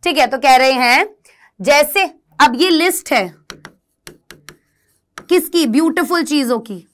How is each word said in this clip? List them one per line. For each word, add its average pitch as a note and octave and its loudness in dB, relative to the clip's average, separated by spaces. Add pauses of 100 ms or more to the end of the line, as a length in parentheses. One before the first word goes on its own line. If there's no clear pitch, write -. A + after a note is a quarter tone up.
ठीक D#4+ -2
है, C4 2
तो B3+ -4
कह C4 4
रहे C4 4
हैं B3+ 0 (440)
जैसे, D4 2 (360)
अब C#4 4
ये E4+ 0
लिस्ट E4+ -2
है F#3 -2 (1900)
किसकी? E4+ 0
ब्यूटीफुल D#4+ -2
चीजों B3+ -2
की। G#3 -14